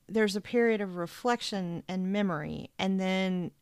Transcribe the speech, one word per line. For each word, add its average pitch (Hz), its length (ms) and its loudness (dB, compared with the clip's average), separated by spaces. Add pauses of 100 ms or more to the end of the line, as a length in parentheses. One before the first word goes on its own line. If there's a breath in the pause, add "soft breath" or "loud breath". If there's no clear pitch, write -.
there's 208 300 2
a 208 40 -4
period 233 400 4
of 185 140 -6
reflection 180 920 -2
and 185 260 -2
memory, 156 560 -2 (100)
and 190 200 2
then 185 520 0 (100)